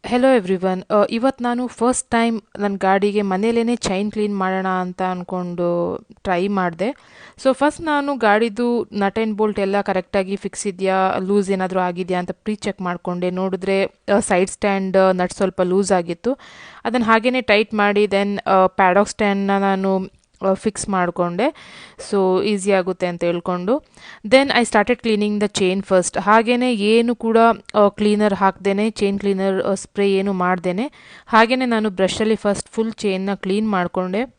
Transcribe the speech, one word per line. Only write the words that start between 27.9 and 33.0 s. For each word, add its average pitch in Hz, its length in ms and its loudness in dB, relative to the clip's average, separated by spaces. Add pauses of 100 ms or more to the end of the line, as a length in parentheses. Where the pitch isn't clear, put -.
ಹಾಕ್ದೇನೆ, 196 560 0
ಚೈನ್ 202 300 -2
ಕ್ಲೀನರ್, 196 460 -2
ಆ, 196 80 0
ಸ್ಪ್ರೇ 202 380 -2
ಏನು 196 220 0
ಮಾಡ್ದೇನೆ, 180 580 -2 (360)
ಹಾಗೇನೆ 240 380 4
ನಾನು 220 240 0
ಬ್ರಷಲ್ಲಿ 190 460 0
ಫಸ್ಟ್ 202 360 -4
ಫುಲ್ 226 220 -4
ಚೈನ್‌ನ 190 400 -4